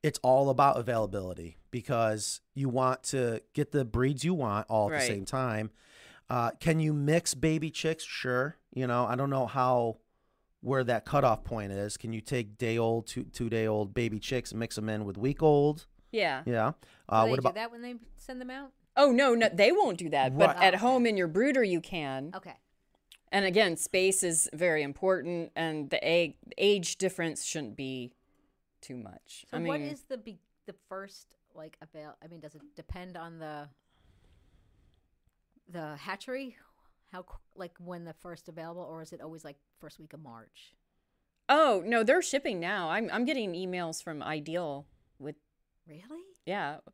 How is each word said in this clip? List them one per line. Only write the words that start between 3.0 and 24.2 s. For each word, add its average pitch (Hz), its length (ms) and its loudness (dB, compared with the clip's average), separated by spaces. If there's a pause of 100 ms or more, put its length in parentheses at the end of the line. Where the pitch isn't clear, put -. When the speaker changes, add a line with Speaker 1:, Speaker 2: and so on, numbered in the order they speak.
Speaker 1:
to 120 400 -2 (100)
get 143 180 -2
the 139 140 2
breeds 123 380 0
you 170 100 2
want 110 360 -2
all 107 180 2
at - 40 -2
the 156 60 -2
Speaker 2:
Right. 131 100 0
Speaker 1:
same 101 180 -2
time. 110 460 -2 (580)
Uh, 117 300 0
can 160 200 2
you 156 140 2
mix 151 420 2
baby 156 340 0
chicks? 160 340 -4
Sure. 127 540 -2 (160)
You 127 140 -2
know, 123 180 2
I 113 100 -2
don't 135 140 0
know 135 160 0
how, 123 540 0 (600)
where 131 220 0
that 117 220 0
cutoff 135 380 2
point 104 280 -6
is. 101 240 -6
Can 113 160 -10
you 110 100 -6
take 107 360 -6
day 113 200 0
old, 113 300 0
two, 120 180 -8
two-day-old 110 680 -2
baby 110 260 -2
chicks 123 320 -4
and 110 80 -6
mix 113 200 -6
'em 107 100 -4
in 107 160 -4
with 98 120 -6
week 135 260 0
old? 151 420 4 (260)
Speaker 2:
Yeah. 165 360 0
Speaker 1:
Yeah. 120 240 2 (100)
Speaker 3:
Do - 60 -20 (220)
Speaker 1:
Uh, 110 160 6
Speaker 3:
they 110 60 2
Speaker 1:
what 127 40 4
Speaker 3:
do 127 60 0
Speaker 1:
about 127 140 2
Speaker 3:
that 226 160 -6
when 240 120 -16
they 247 120 -10 (220)
send 254 240 -14
them 254 80 -12
out? 269 220 -14 (240)
Speaker 2:
Oh, 277 160 8
no, 247 220 6
no, 226 160 6
they 202 220 8
won't 339 260 4
do 170 120 -6
that. 135 280 2
But 156 180 8
Speaker 1:
Right. 180 100 4
Speaker 2:
at 185 100 8
Speaker 3:
Oh, - 40 -4
Speaker 2:
home 247 240 4
Speaker 3:
okay. 233 60 4
Speaker 2:
in 214 80 2
your 180 100 2
brooder, 247 360 4
you 180 180 2
can. 143 540 -6
Speaker 3:
Okay. 180 220 -16 (720)
Speaker 2:
And 196 140 2
again, 185 320 4
space 190 460 2